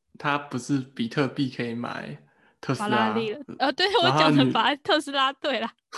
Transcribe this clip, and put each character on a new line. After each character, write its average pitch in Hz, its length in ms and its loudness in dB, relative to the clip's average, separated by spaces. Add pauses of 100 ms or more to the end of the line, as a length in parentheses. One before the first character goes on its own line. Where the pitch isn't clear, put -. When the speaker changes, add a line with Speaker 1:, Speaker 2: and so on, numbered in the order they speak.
(180)
Speaker 1:
他 143 200 0
不 143 200 -8
是 139 220 -2
比 120 300 -6
特 143 180 0
币 131 220 -4
可 123 140 -6
以 117 120 -6
买 120 420 -8 (440)
特 139 120 -2
斯 123 100 -4
拉， 208 60 -2
Speaker 2:
法 214 60 2
拉 220 180 2
利 220 200 -2
了。 302 60 -12 (200)
呃， 285 140 0
对， 359 120 0 (160)
Speaker 1:
然 339 120 4
后 302 60 4
他 311 100 6
女- 302 60 6
Speaker 2:
我 - 0 -
讲 - 0 -
成 262 160 6
法-， 240 260 2
特 - 220 2
斯 294 120 -6
拉， 269 220 0
对 269 260 -2
啦， 226 100 -4 (280)